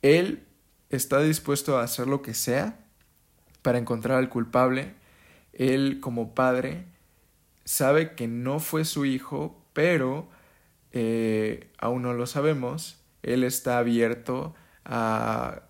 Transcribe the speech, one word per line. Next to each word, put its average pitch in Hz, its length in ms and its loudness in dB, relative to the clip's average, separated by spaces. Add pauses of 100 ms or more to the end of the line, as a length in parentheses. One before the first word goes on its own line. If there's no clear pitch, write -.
Él 175 440 4 (440)
está 135 300 0
dispuesto 147 580 0
a 120 40 0
hacer 120 240 -4
lo 139 160 0
que 123 120 -10
sea 156 440 -2 (840)
para 123 160 4
encontrar 120 400 0
al 127 100 2
culpable. 127 680 0 (580)
Él, 135 480 0
como 117 340 -6
padre, 131 520 0 (800)
sabe 156 500 2
que 117 140 -6
no 123 320 -4
fue 156 240 -2
su 147 200 -2
hijo, 139 680 -4
pero, 147 560 2 (640)
eh, 113 840 0
aún 120 240 -2
no 123 120 -2
lo 120 120 -4
sabemos, 143 760 -2 (200)
él 127 220 0
está 123 340 0
abierto 120 760 0 (300)
a 113 840 -2